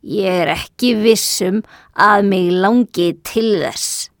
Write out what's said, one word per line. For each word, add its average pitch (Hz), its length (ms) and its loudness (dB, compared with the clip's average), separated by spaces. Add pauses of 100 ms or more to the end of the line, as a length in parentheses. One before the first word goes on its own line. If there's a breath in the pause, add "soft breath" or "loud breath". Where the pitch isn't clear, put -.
Ég 190 240 -4
er 175 240 -2
ekki - 480 -4
viss 220 420 2
um 196 200 -2 (340 soft breath)
að 202 320 4
mig 185 240 0
langi 185 640 0 (100)
til 226 320 0
þess - 540 -6 (100)